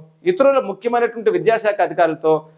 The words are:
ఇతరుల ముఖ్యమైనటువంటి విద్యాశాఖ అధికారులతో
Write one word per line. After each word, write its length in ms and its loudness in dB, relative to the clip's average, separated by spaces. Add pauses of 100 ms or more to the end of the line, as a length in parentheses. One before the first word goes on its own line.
(300)
ఇతరుల 280 2 (120)
ముఖ్యమైనటువంటి 680 -2
విద్యాశాఖ 420 0 (100)
అధికారులతో 440 0 (260)